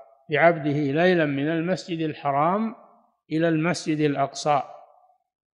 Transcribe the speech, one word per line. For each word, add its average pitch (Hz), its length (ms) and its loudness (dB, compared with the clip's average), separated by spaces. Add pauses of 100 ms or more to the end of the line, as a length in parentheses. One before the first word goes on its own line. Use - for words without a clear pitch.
(300)
بعبده 151 420 4
ليلا 156 540 2
من 143 220 -2
المسجد 165 520 -4
الحرام 160 760 -2 (580)
إلى 160 160 0
المسجد 156 520 0
الأقصى". 139 640 0 (920)